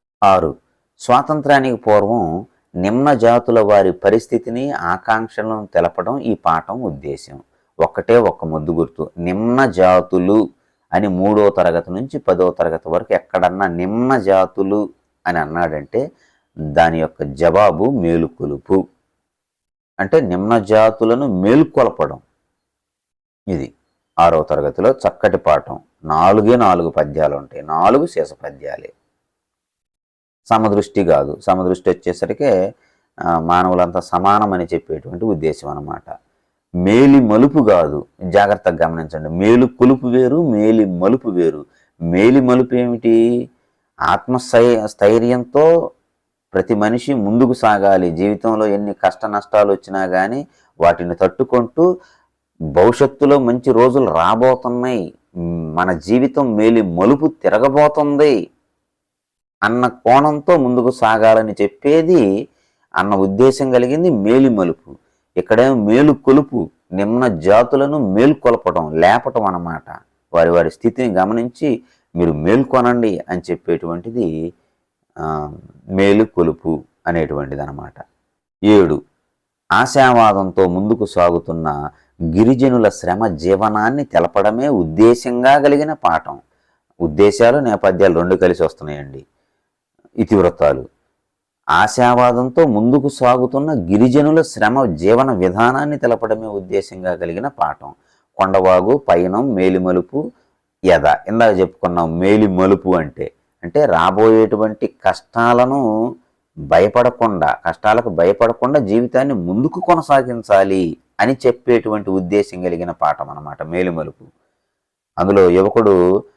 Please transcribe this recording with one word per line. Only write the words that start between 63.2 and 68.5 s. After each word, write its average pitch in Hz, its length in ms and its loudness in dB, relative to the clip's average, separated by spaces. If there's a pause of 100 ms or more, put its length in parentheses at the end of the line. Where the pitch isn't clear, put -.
కలిగింది 131 400 2
మేలి 123 380 2
మలుపు. 87 480 -2 (400)
ఇక్కడేమో 117 380 2
మేలు 120 380 4
కొలుపు, 135 580 0 (220)
నిమ్న 113 360 -2
జాతులను 117 840 0
మేల్కొల్పడం, 92 880 0